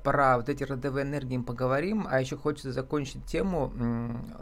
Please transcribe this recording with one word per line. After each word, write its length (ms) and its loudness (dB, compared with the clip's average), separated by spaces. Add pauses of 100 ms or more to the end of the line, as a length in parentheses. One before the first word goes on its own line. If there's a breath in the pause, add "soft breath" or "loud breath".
про 340 6
вот 100 -2
эти 160 -2
родовые 400 -2
энергии 340 -2
мы 60 -2
поговорим, 640 0
а 140 4
ещё 160 -2
хочется 340 -2
закончить 540 -4
тему, 500 0
м, 560 -2 (100)